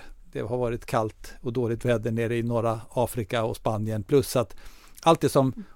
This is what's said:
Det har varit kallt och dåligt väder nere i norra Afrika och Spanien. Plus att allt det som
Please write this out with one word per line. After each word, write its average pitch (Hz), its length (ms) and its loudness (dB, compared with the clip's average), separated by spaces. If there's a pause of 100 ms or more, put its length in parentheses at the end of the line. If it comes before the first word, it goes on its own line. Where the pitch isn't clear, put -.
(320)
Det 139 80 -6
har 120 160 -4
varit 120 300 -4
kallt - 540 -2
och 123 120 -6
dåligt 117 320 -2
väder 120 260 2
nere 113 260 0
i 117 60 0
norra 113 380 0 (100)
Afrika 117 540 -2
och 117 120 -2
Spanien. 110 460 -2
Plus 139 340 4
att 123 200 0 (460)
allt 165 180 6
det 147 80 2
som 135 360 2 (120)